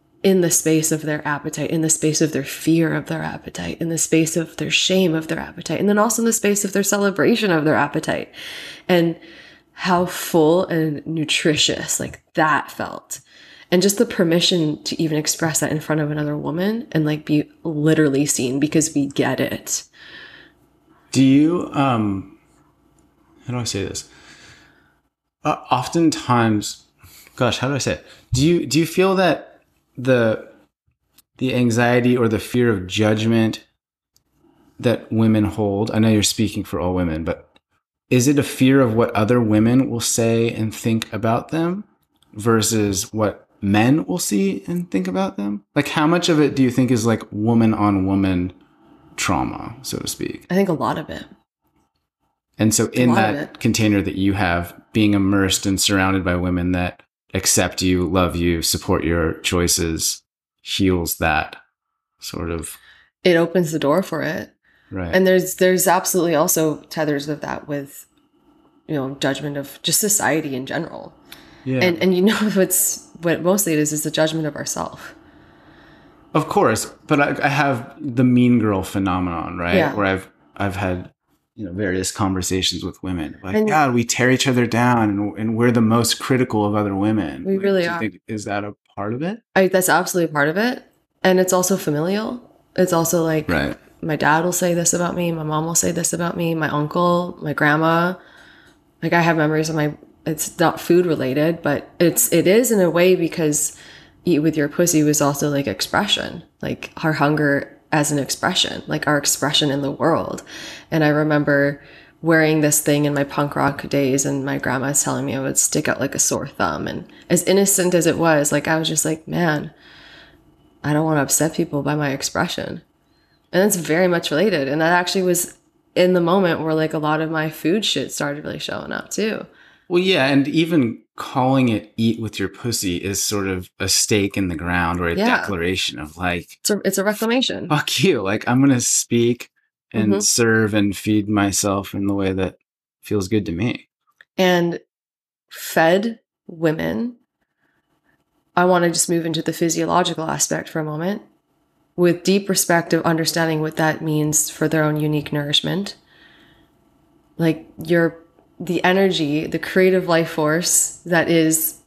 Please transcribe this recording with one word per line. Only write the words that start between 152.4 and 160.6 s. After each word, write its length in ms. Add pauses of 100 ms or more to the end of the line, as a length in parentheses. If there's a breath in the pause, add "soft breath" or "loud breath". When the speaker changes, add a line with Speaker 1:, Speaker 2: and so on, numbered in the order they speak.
Speaker 1:
respect 420
of 120
understanding 580
what 160
that 240
means 480
for 180
their 160
own 160
unique 320
nourishment. 640 (1400 soft breath)
Like, 300 (180)
your 320 (420)
the 240
energy, 640
the 120
creative 480
life 220
force 760